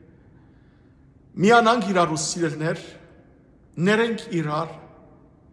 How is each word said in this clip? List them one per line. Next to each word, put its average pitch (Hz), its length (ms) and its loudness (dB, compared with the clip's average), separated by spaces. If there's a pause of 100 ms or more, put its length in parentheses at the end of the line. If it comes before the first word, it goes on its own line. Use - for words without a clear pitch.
(1400)
միանանք 226 520 4
իրար 175 240 2
ու 156 80 -4
սիրելներ, 156 640 -6 (960)
ներենք 214 520 0
իրար, 156 460 -4 (760)